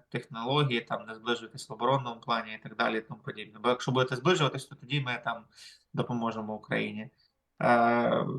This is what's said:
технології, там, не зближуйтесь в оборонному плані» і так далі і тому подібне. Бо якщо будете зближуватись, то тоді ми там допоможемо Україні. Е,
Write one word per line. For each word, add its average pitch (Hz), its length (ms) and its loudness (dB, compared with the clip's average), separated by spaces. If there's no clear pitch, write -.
технології, 123 720 0
там, 107 260 -6
не 113 80 -12
зближуйтесь 113 540 -4
в - 40 -14
оборонному 120 480 0
плані» 110 340 -4
і 110 40 -12
так 110 180 -16
далі 113 220 2
і - 20 0
тому - 200 -10
подібне. 107 380 -12
Бо 110 100 0
якщо 123 240 2
будете 127 240 2
зближуватись, 143 480 2
то - 100 -18
тоді 143 260 -2
ми 123 240 -2
там 117 200 -4
допоможемо 113 640 -2
Україні. 107 560 -4
Е, 120 640 4